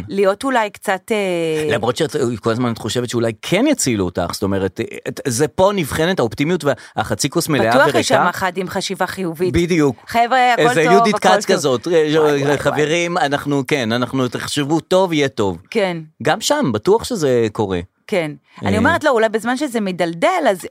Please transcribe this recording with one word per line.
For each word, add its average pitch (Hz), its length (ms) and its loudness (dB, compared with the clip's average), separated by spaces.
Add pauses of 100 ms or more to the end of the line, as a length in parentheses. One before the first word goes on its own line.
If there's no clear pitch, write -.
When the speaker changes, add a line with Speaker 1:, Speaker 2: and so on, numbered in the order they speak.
Speaker 1:
להיות 196 360 0
אולי 247 260 0
קצת, 190 420 -4
אה, 220 60 0 (580)
Speaker 2:
למרות 120 220 -2
שאת, 156 180 -2 (260)
כל - 100 -2
הזמן 120 220 0
את - 40 -12
חושבת 120 320 -4
שאולי 117 220 0 (100)
כן 208 260 0
יצילו 117 380 0
אותך, 87 280 -4
זאת - 100 -10
אומרת, 98 360 -2 (280)
את, - 200 -8
זה 131 200 0
פה 185 280 2
נבחנת 170 440 -2
האופטימיות 147 440 -2
והחצי 117 680 -4
כוס 165 200 -2
מלאה 117 220 2
Speaker 1:
בטוח 123 120 6
Speaker 2:
וריקה. - 160 2
Speaker 1:
יש 277 80 0
שם 240 220 2
אחד 180 280 -4
עם 185 120 -6
חשיבה 185 380 -4
חיובית. 175 460 -4
Speaker 2:
בדיוק. 165 420 2 (120)
Speaker 1:
"חבר'ה, 247 460 2
הכל 220 80 2
Speaker 2:
איזה 247 220 4
Speaker 1:
טוב, - 80 4
Speaker 2:
יהודית 214 240 6
Speaker 1:
הכל - 140 4
Speaker 2:
כץ 202 160 4
Speaker 1:
טוב." 190 100 2
Speaker 2:
כזאת, 135 320 0
Speaker 1:
וואי, 156 320 4
וואי, 147 240 2
וואי. 143 140 2
Speaker 2:
"חברים, 151 600 0
אנחנו, 143 500 0
כן, 127 240 0
אנחנו, 123 360 -2
תחשבו 139 520 -2
טוב, 185 340 2
יהיה 143 140 2
טוב." 98 300 -2 (140)
Speaker 1:
כן. 190 260 -2 (260)
Speaker 2:
גם 156 180 0
שם, 285 320 0
בטוח 185 300 2
שזה 131 480 0
קורה. 95 280 -2 (280)
Speaker 1:
כן. 165 240 -2 (320)
Speaker 2:
אה. 120 40 -2
Speaker 1:
אני 196 100 2
אומרת, 302 260 2
לא, 302 60 2
אולי 226 200 2
בזמן 226 280 -2
שזה 247 240 -4
מדלדל, 180 680 -2
אז 190 220 -2